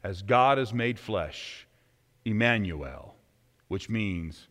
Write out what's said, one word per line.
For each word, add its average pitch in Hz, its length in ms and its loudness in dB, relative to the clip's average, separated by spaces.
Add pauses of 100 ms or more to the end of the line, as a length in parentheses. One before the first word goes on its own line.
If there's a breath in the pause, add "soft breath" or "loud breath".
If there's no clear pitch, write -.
as 95 200 -6
God 127 360 6
is 120 140 -2
made 120 260 0
flesh, - 680 -6 (580)
Emmanuel, 98 920 0 (520)
which 98 220 -6
means 90 600 -4